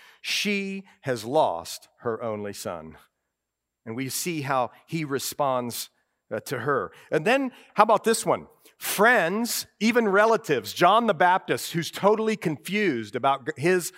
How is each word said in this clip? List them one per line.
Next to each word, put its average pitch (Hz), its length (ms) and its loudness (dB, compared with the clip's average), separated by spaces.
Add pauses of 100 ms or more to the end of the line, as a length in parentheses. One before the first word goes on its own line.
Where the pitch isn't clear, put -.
(200)
She 196 640 -4 (180)
has 120 220 -4
lost 113 640 -2 (100)
her 117 240 -6
only 104 300 -6
son. 82 460 -12 (880)
And 113 100 -10
we 131 140 -6
see 160 320 -6
how 131 300 -2 (140)
he 160 180 -6
responds, 131 840 -4 (460)
uh, 107 60 -4
to 127 180 -8
her. 117 340 -2 (180)
And 156 140 -2
then, 254 280 0 (220)
how 208 100 6
about 220 200 2
this 220 220 0
one? 107 200 0 (300)
Friends, 214 880 2 (120)
even 226 300 2
relatives, 202 640 2
John 208 340 4
the 202 80 2
Baptist, 175 580 2
who's 165 180 -4
totally 220 460 2
confused 151 800 -2
about 135 300 0
g-, 156 100 -6
his 175 420 0